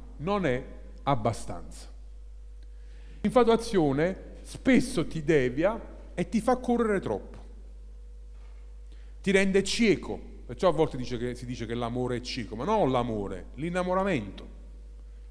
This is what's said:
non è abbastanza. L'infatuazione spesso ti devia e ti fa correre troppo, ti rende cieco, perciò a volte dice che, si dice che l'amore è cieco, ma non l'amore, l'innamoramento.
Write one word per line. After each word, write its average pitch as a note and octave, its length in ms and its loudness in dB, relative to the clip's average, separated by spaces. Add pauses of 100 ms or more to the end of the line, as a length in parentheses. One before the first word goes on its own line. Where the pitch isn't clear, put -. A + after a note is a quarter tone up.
(180)
non F#3+ 280 0
è B2+ 180 2 (400)
abbastanza. G#2+ 840 -2 (1300)
L'infatuazione F#3+ 1200 4
spesso - 640 4
ti D#3+ 180 -4
devia D3+ 560 4 (340)
e F3 140 0
ti A3+ 140 0
fa B3+ 160 4
correre A#3 420 2
troppo, - 380 -4 (1800)
ti G3 100 2
rende F#3+ 320 6
cieco, F#3+ 560 4 (260)
perciò F3 240 2
a - 20 8
volte D3+ 260 4
dice B2 200 -2
che, A#2+ 180 -4
si A#2+ 100 -10
dice A#2 200 -6
che A2 80 -4
l'amore B2 440 -2
è A2+ 40 -4
cieco, A2+ 340 -6
ma A#2 80 -6
non F#3 280 4
l'amore, G#2 640 0
l'innamoramento. F3+ 1000 -2 (760)